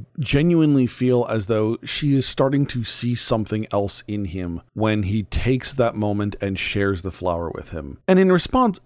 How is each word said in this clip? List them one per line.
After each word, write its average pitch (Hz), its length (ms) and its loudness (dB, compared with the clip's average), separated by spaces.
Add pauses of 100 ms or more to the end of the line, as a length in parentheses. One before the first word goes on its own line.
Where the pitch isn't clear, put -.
(200)
genuinely 147 680 4
feel 123 420 2
as 110 160 -2
though 110 380 0
she 143 320 0
is 131 100 2
starting 139 420 0
to 120 160 -4
see 120 300 -2
something 110 580 -2
else 101 360 -2
in 104 180 -4
him 87 360 -6 (120)
when 107 300 0
he 101 200 0
takes - 520 -2
that 117 200 2
moment 104 460 -2
and 98 160 -2
shares 98 460 -2
the 92 80 -6
flower 85 420 -4
with - 160 -12
him. 71 380 -10
And 185 100 6
in 185 140 6
response, 220 540 2